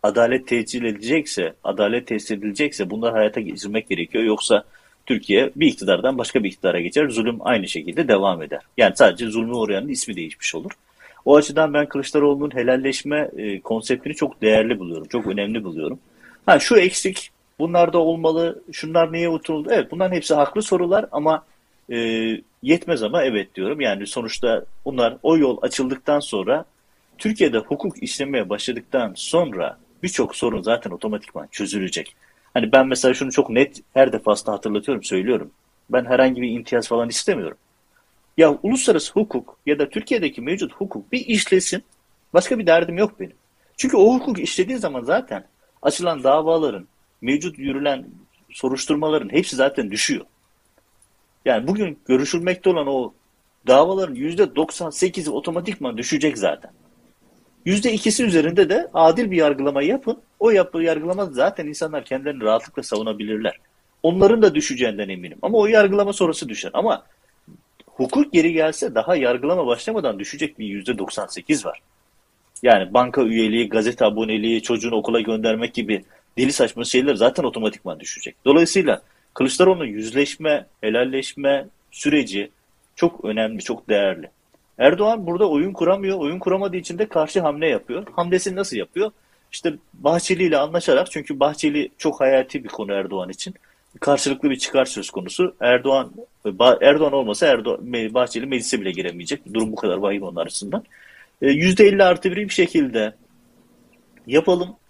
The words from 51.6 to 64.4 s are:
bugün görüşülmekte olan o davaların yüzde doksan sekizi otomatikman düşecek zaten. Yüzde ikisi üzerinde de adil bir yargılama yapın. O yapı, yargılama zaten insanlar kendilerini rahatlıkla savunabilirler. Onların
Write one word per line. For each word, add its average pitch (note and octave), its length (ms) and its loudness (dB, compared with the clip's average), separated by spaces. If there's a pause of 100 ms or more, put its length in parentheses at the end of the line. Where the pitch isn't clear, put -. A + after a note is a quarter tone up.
bugün F#3 400 -2
görüşülmekte F3 640 2
olan D#3+ 160 0
o C3 260 -2 (540)
davaların D#3+ 480 4
yüzde D#3 420 0
doksan D#3+ 340 -2
sekizi F3 400 -2
otomatikman D3 680 -6
düşecek C3+ 420 -2
zaten. F2+ 320 -2 (920)
Yüzde G#3 280 0
ikisi A3 320 0
üzerinde E3+ 440 4
de F#3 260 0
adil E3 360 4
bir F#3 60 0
yargılama C#3+ 460 2
yapın. A3 360 -2 (220)
O A3 100 4
yapı, F3+ 320 2
yargılama E3 440 -2
zaten D3 400 -2
insanlar D3+ 380 -6
kendilerini C3+ 380 -6
rahatlıkla A2 400 -2
savunabilirler. G#2+ 760 -4 (440)
Onların F#3+ 400 6